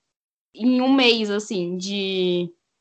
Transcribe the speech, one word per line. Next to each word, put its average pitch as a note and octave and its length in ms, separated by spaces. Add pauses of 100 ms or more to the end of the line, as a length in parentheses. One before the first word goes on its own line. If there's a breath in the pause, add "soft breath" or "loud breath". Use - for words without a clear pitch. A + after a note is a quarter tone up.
(540)
em B3 260
um C4 120
mês, A#3 380
assim, F#3+ 460
de, F#3 760 (300)